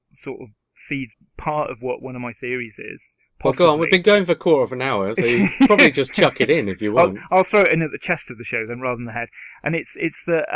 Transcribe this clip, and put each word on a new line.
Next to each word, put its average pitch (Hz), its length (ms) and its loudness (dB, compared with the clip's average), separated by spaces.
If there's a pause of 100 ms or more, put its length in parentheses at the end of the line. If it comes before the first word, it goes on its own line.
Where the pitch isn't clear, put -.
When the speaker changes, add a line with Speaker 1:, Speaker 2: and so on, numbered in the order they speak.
(160)
Speaker 1:
sort - 260 -14
of 123 60 -18 (400)
feeds 135 260 -8 (240)
part 151 320 -4
of 117 120 -12
what 123 200 -6
one 127 140 -12
of 123 60 -10
my 120 120 -10
theories 123 460 -10
is. - 360 -18 (280)
Speaker 2:
Well, - 100 2
go 175 200 4
on. 151 60 0
We've 165 100 -2
Speaker 1:
Possibly. 190 100 6
Speaker 2:
been 175 40 -6 (100)
going 202 120 4
for 175 60 2
a 165 40 0
quarter 151 280 2
of 113 80 -4
an 127 100 -8
hour, 110 320 -2
so 120 120 -2
you 120 300 2
Speaker 1:
<laughs> 269 120 6
Speaker 2:
probably 214 240 6
just 135 220 -2
chuck - 260 2
it 120 100 2
in 143 200 2
if 92 120 -8
you 107 160 -2
Speaker 1:
I'll, 175 100 6
Speaker 2:
want. 196 120 -8 (100)
Speaker 1:
I'll 185 140 4
throw 208 180 2
it 170 120 2
in 160 80 0
at 156 100 -6
the - 80 -10
chest - 320 -6
of 117 60 -16
the 113 80 -14
show 113 200 -6
then, 120 140 -10
rather 127 160 -4
than 120 100 -8
the 117 60 -10
head. 117 160 -8 (360)
And 165 120 -2
it's, - 240 -8
it's - 260 -6
that, 165 200 0 (100)